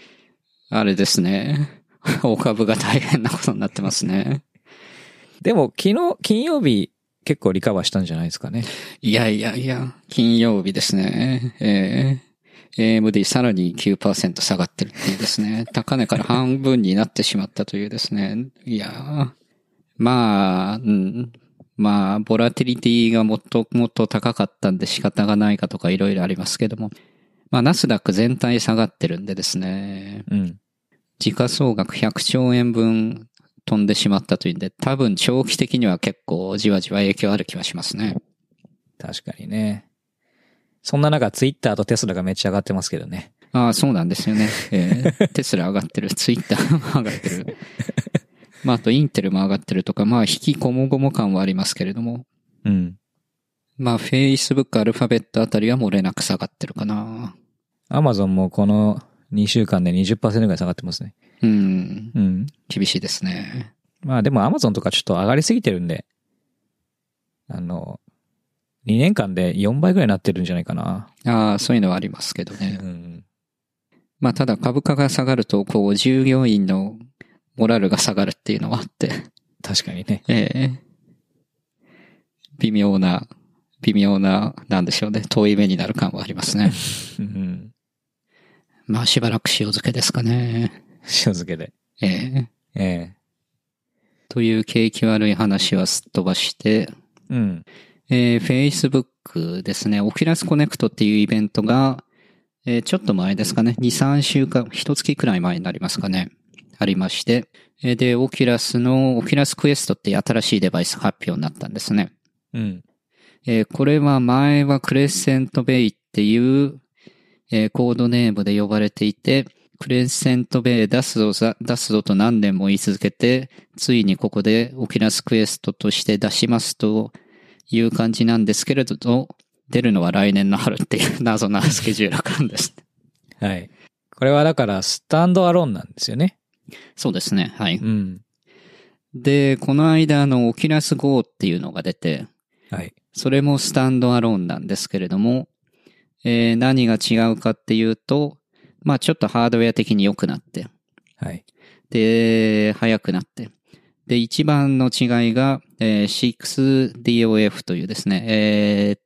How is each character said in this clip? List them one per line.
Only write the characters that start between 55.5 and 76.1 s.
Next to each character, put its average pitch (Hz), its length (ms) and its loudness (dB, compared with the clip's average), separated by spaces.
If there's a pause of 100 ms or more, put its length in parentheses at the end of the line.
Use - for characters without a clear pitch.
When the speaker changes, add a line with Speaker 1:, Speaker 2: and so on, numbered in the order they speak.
Speaker 1:
り 107 100 2
は 123 80 2
漏 113 120 0
れ 95 120 2
な 92 120 -2
く - 100 -8
下 92 140 -4
が - 100 -8
っ - 100 -20
て - 80 -10
る - 80 -10
か - 120 -6
な。 110 500 -8 (540)
Speaker 2:
Amazon 117 380 2
も 95 220 2
こ 104 160 0
の 104 360 2 (300)
二 104 160 2
週 110 180 2
間 92 180 2
で 87 80 2
二 92 140 2
十 110 120 0
パ 117 120 0
ー - 20 0
セ 110 80 2
ン - 20 4
ト 110 60 4
ぐ 101 40 2
ら 85 40 -2
い - 20 -2
下 87 80 -4
が 90 60 -2
っ 90 40 -6
て - 80 -14
ま 90 80 -8
す - 120 -10
ね。 104 120 -16 (260)
Speaker 1:
う 120 60 2
ん。 98 680 0
Speaker 2:
う - 40 0
ん。 98 280 0 (200)
Speaker 1:
厳 - 180 -4
し - 100 -2
い - 40 -4
で 98 80 -6
す - 160 -8
ね。 104 500 -8 (280)
Speaker 2:
ま 131 160 -2
あ、 117 60 2
で 120 60 2
も 127 120 4
Amazon 139 320 2
と 92 80 -4
か 95 100 -2
ち - 80 -2
ょ - 20 -2
っ - 20 -4
と 101 120 -2
上 90 100 0
が 117 100 2
り 156 80 2
す 226 100 0
ぎ 233 80 0
て 123 100 0
る 90 80 -2
ん 87 80 -6
で、 82 180 -6 (1400)
あ 135 120 -10
の、 87 400 -10 (840)
二 110 120 2
年 160 160 4
間 98 220 -2
で 90 240 0
四 110 220 0
倍 180 120 4
ぐ 190 60 2
ら 151 60 4
い - 20 4
に - 20 4
な 98 80 2
っ - 20 -12
て - 120 0
る 90 100 -2
ん 90 40 -2
じ 85 60 -4
ゃ 87 40 -2
な 87 60 -2
い 85 40 -8
か - 80 -8
な。 90 360 -6 (160)
Speaker 1:
あ 110 300 2
あ、 101 40 -2
そ - 140 0
う - 20 4
い 117 40 4
う - 20 2
の 95 80 4
は 90 60 0
あ 92 40 -2
り 101 100 -6
ま - 120 -14
す - 120 -8
け - 120 -8
ど - 100 -14
ね。 98 260 -6
Speaker 2:
う 95 40 -12
ん。 87 400 -14 (920)
Speaker 1:
ま 127 120 0
あ、 - 20 -2
た 135 120 0
だ 110 120 0
株 123 240 0
価 147 140 0
が 139 140 2
下 131 160 -2
が 131 100 2
る 120 100 0
と、 101 200 0
こ 101 220 2
う、 101 80 2
従 131 300 2